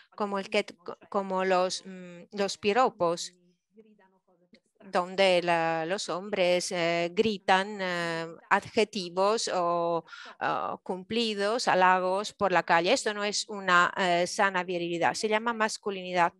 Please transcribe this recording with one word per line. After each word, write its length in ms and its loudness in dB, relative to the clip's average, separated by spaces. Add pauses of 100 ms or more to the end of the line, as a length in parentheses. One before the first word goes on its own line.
(140)
como 240 -4
el 120 -6
que, 160 0 (420)
como 360 -2
los, 400 0
mm, 480 -18
los 260 -4
piropos, 760 0 (1500)
donde 580 2
la, 440 0
los 220 -4
hombres, 640 0
eh, 420 0
gritan, 680 0
eh, 460 -4 (240)
adjetivos 1000 0
o, 560 0 (360)
o 420 -4
cumplidos, 880 -2
halagos 680 2
por 180 0
la 100 4
calle. 300 4
Esto 220 0
no 100 -4
es 240 -4
una, 480 4
eh, 300 2
sana 360 0
virilidad, 520 -2
se 140 -4
llama 260 0
masculinidad 840 -2